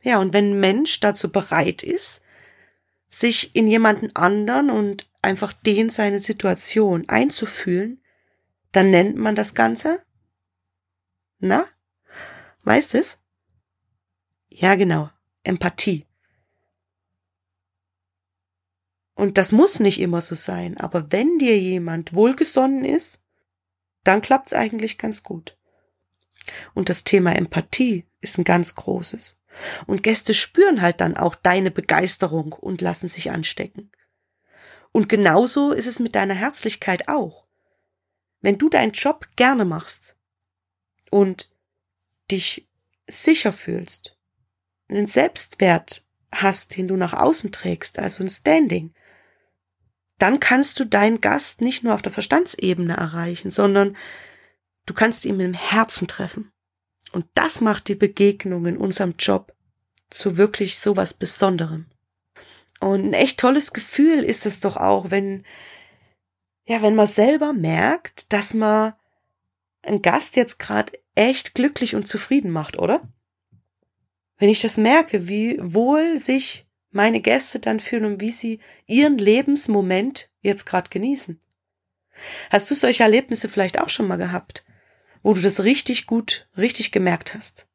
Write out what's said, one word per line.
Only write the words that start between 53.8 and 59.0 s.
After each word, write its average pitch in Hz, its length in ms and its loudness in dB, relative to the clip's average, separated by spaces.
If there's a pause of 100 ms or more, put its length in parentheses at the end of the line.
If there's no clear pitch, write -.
du 180 80 -12
kannst 226 300 0
ihn 196 160 -4
im 180 140 -2
Herzen 208 540 0
treffen. - 420 -10 (600)
Und 175 220 -6
das - 260 2
macht 220 280 0
die 202 60 -2
Begegnung 202 720 0
in 170 100 -2
unserem 185 420 -2